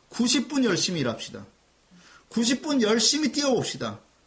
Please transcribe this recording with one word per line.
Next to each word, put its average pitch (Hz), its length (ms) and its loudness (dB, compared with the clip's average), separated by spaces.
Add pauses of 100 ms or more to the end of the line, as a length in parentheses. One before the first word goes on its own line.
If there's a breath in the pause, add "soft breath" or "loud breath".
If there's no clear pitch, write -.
구십 240 400 0
분 277 160 0
열심히 180 360 0
일합시다. 113 460 -6 (800 loud breath)
구십 240 340 0
분 294 200 0
열심히 240 480 2
뛰어봅시다. 196 680 -2 (260)